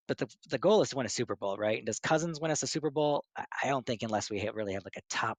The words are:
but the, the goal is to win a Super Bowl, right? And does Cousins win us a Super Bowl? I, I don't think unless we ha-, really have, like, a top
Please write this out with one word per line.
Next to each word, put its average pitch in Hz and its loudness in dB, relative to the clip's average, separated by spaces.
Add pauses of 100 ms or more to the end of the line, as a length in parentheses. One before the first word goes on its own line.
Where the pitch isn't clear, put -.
but 135 -2
the, 131 -4 (220)
the 139 -2
goal 190 6
is 131 4
to 127 -4
win 127 0
a 104 -4
Super 110 -2
Bowl, 98 -2
right? 107 2
And 127 -6
does 110 -2
Cousins 160 0
win 160 -2
us 151 0
a 135 -2
Super 156 -2
Bowl? 147 2 (120)
I, - -6 (180)
I 127 0
don't 135 0
think 117 -2
unless 107 0
we 101 -2
ha-, 104 -2
really 104 -2
have, 98 -6
like, - -12
a - -16
top - -2